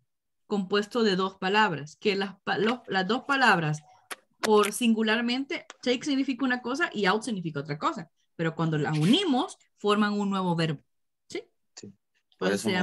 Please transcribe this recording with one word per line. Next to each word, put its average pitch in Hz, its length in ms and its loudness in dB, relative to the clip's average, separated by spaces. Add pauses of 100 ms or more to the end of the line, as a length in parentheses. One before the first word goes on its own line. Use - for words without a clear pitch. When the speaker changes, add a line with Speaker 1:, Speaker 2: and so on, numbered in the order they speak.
(480)
Speaker 1:
compuesto 208 560 0
de 196 120 4
dos 190 200 -2
palabras, 185 600 0
que 202 200 0
las 196 260 -4
pa-, 202 160 -2
los, 233 300 0
las 190 200 -2
dos 240 160 -2
palabras 190 600 2 (580)
por 214 320 4
singularmente, 233 920 0 (160)
take 247 220 0
significa 269 400 -2
una 247 180 0
cosa 277 320 -2
y 202 120 -2
out 202 180 2
significa 165 380 -6
otra 151 160 -6
cosa. 269 320 -6 (260)
Pero 165 200 -2
cuando 160 220 0
las 151 200 -2
unimos, 269 600 2 (200)
forman 208 420 2
un 202 100 -2
nuevo 185 260 0
verbo. 160 280 -2 (460)
¿Sí? - 140 -10 (320)
Speaker 2:
Sí. - 120 -18 (500)
Speaker 1:
Por - 20 -
Speaker 2:
Por 185 100 -2
Speaker 1:
eso 202 140 0
se 214 60 0
Speaker 2:
eso - 0 -
me, 190 140 0